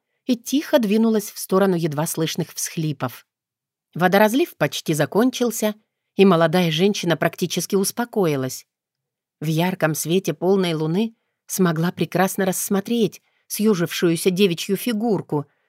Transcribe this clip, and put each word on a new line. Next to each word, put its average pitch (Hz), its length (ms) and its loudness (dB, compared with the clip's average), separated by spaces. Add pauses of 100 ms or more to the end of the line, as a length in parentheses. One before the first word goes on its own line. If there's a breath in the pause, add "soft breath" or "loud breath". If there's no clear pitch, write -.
(240)
и 254 100 0
тихо 285 440 0
двинулась 220 520 2
в - 80 -18
сторону 185 380 2
едва 160 300 -2
слышных - 480 -4
всхлипов. - 720 -6 (680)
Водоразлив 208 640 2
почти - 380 -2
закончился, 214 800 0 (420)
и 196 80 6
молодая 165 460 4
женщина 175 480 0
практически - 580 -2
успокоилась. 190 880 -2 (760)
В 151 60 -6
ярком 160 480 0
свете 170 380 -2
полной 180 400 0
луны 165 440 -2 (300)
смогла 170 460 0
прекрасно 190 540 -2
рассмотреть 202 720 -2 (280)
съёжившуюся 175 800 0
девичью 180 480 0
фигурку, 208 640 -2 (240)